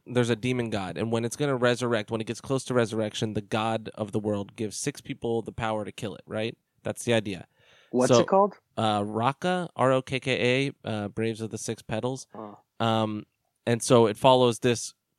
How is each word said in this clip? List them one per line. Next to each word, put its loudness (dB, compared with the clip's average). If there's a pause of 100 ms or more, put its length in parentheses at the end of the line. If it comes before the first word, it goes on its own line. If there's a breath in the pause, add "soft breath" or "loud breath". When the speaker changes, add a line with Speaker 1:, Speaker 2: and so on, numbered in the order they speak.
Speaker 1:
there's 0
a 4
demon -2
god, -6
and -2
when 0
it's -6
gonna -2
resurrect, 0
when -4
it -8
gets -8
close -4
to -4
resurrection, -2
the -4
god -2
of -6
the 0
world -4
gives -6
six -6
people -4
the -10
power -4
to -12
kill -10
it. -18
Right? -6 (280)
That's -8
the 2
idea. 0 (440 soft breath)
Speaker 2:
What's 4
Speaker 1:
So, 10
Speaker 2:
it 4
called? 4 (240)
Speaker 1:
uh, 2
Rokka, -2
R 4
O 2
K -6
K 0 (120)
A, -6
uh, -4
Braves -4
of -6
the -10
Six -8
Petals. -6
Speaker 2:
Oh. -14 (240)
Speaker 1:
Um, 0 (400)
and 0
so 6
it 0
follows 6
this -2 (240)